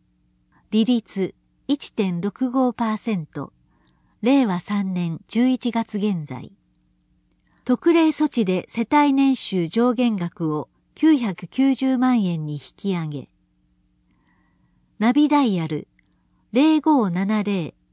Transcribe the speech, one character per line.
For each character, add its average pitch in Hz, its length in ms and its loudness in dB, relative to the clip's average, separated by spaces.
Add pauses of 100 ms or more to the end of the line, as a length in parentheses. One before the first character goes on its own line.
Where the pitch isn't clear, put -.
(720)
利 220 140 2
率 220 500 -2 (320)
一 - 240 -4
点 185 300 -2
六 233 320 -4
五 254 200 0
パ 220 200 -4
ー 214 40 -4
セ 214 200 -4
ン 156 100 -6
ト。 - 260 -12 (720)
令 262 240 4
和 180 140 -2
三 202 340 -4
年 175 320 -4
十 247 220 0
一 247 240 -2
月 226 260 -4
現 185 260 -2
在。 - 280 -14 (1120)
特 285 280 2
例 320 180 4
措 302 160 0
置 233 180 0
で 180 240 -2
世 233 240 -6
帯 294 200 4
年 269 220 4
収 180 320 -2
上 233 280 0
限 240 200 0
額 170 400 -4
を 151 140 -6 (260)
九 311 220 4
百 202 320 -4
九 269 260 2
十 262 240 0
万 247 240 2
円 165 240 -2
に 151 80 -6
引 143 60 -8 (160)
き 196 200 -4
上 160 120 -4
げ。 143 200 -10 (1700)
ナ 226 120 2
ビ 294 160 4
ダ 294 140 2
イ 208 140 0
ヤ 160 100 -2
ル、 151 220 -6 (640)
零 302 280 4
五 269 300 2
七 196 320 -2
零 185 320 -4 (180)